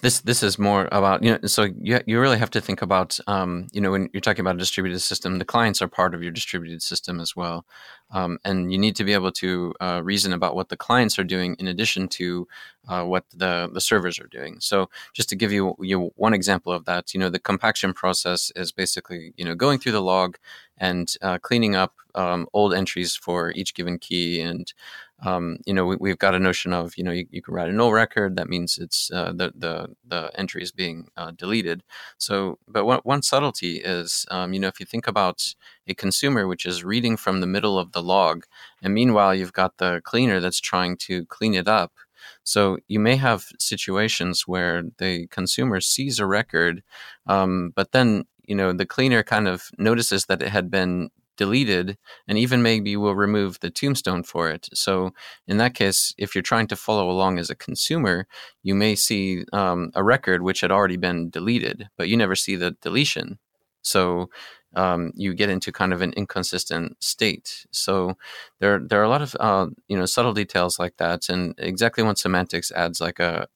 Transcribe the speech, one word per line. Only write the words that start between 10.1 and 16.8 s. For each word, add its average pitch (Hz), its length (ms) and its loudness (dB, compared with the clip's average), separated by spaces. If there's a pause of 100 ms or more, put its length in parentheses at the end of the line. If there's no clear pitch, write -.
about 85 220 0
what 92 120 -2
the - 80 -10
clients 117 420 2
are 98 60 0
doing 90 340 -2
in 92 120 -6
addition 95 400 -2
to, 90 360 -4 (440)
uh, 90 140 -2
what 90 200 0 (100)
the, 87 380 -2
the - 100 -6
servers 90 380 0
are - 80 -18
doing. 73 320 -14
So 98 300 0 (240)
just - 160 -2
to - 80 -4
give 101 160 2
you, 98 260 2
you 92 380 0
one 110 160 4
example 92 400 0
of 85 100 -4